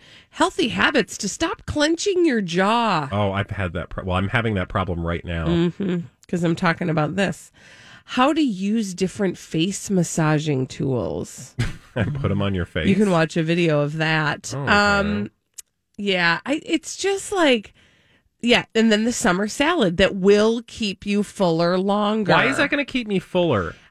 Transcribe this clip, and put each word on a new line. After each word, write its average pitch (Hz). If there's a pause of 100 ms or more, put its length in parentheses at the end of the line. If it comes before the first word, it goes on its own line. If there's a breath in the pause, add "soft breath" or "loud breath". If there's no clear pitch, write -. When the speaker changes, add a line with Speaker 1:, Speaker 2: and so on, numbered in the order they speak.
(300 loud breath)
Speaker 1:
Healthy 339
habits 214
to 208
stop 330
clenching 330
your 240
jaw. 190
Speaker 2:
Oh, 101
I've 98
had 92
that 85
pro-, -
well, 92
I'm 95
having 117
that 92
problem 90
right 85
now. 82
Speaker 1:
Mm-hmm, 175 (260)
'cause 175
I'm 165
talking 165
about 156
this. 185 (540 loud breath)
How 262
to 320
use 208
different 185
face -
massaging 156
tools. 120 (200)
Speaker 2:
<laughs> -
I 113
put 139
'em 98
on 101
your 90
face. 80
Speaker 1:
You 196
can 202
watch 160
a 170
video 160
of 147
that. 156
Speaker 2:
Oh, 139
okay. 139
Speaker 1:
Um, 208 (640)
yeah, 180
I, 285
it's -
just 392
like, 285 (680 soft breath)
yeah, 226 (100)
and 220
then 214
the 240
summer 190
salad 269
that 190
will 208
keep -
you 202
fuller 170
longer. 208
Speaker 2:
Why 180
is 269
that 285
gonna 285
keep 247
me 196
fuller? 135 (160 soft breath)